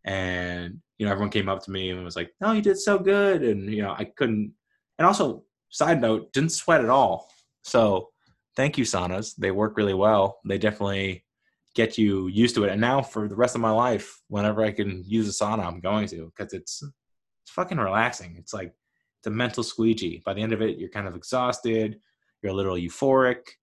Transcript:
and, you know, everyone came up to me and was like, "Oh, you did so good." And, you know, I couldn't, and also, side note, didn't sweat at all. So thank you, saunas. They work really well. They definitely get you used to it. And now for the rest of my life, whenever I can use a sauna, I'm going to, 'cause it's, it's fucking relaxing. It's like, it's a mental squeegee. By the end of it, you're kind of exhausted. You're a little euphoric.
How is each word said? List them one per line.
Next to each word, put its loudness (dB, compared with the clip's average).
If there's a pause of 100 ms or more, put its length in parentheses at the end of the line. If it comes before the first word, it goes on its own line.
and, -6 (180)
you -4
know, 0
everyone 0
came 0
up -2
to -12
me -4
and -6
was -12
like, -8
"Oh, 2
you 2
did 2
so 2
good." 2
And, -2
you -2
know, -2
I -6
couldn't, -2 (460)
and 4
also, 0 (260)
side 2
note, 0
didn't 2
sweat 2
at 0
all. 4 (320)
So 4 (440)
thank 0
you, 2
saunas. -2
They -2
work 0
really 2
well. 4
They -2
definitely -2 (520)
get 2
you 2
used 4
to 4
it. 2
And 0
now 2
for -6
the -8
rest 2
of -2
my 2
life, 0 (100)
whenever 0
I 0
can -4
use 0
a -4
sauna, -2
I'm -8
going -2
to, -14
'cause -10
it's, -12
it's -20
fucking -6
relaxing. -2
It's -18
like, -10 (460)
it's -10
a -4
mental -2
squeegee. 0
By -4
the -6
end -2
of -2
it, -2
you're -8
kind -8
of -10
exhausted. -2 (420)
You're -6
a -4
little -2
euphoric. 2 (220)